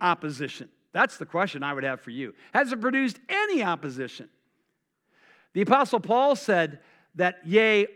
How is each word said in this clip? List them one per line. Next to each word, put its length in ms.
opposition? 680
That's 260
the 80
question 380
I 100
would 120
have 160
for 100
you. 240
Has 200
it 80
produced 380
any 340
opposition? 680
The 80
Apostle 400
Paul 340
said 460
that, 320
"Yea, 480